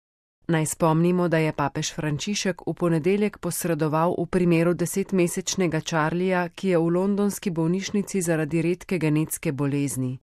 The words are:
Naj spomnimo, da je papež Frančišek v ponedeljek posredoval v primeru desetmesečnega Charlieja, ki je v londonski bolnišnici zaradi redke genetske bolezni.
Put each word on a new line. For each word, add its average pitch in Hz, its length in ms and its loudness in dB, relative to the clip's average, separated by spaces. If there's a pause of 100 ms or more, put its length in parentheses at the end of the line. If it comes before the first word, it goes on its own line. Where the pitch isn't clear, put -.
(480)
Naj 160 180 2
spomnimo, 175 600 2
da 160 100 2
je 156 140 0
papež 151 420 -4
Frančišek 170 720 -4
v 160 80 -2
ponedeljek 180 640 0
posredoval 160 800 0
v 170 80 -2
primeru 175 480 2
desetmesečnega 175 1040 -2
Charlieja, 175 680 0
ki 190 200 -6
je 175 100 4
v 165 200 2
londonski 202 520 0
bolnišnici 185 720 -2
zaradi 165 420 0
redke 175 360 -2
genetske 156 540 0
bolezni. 135 640 -2 (200)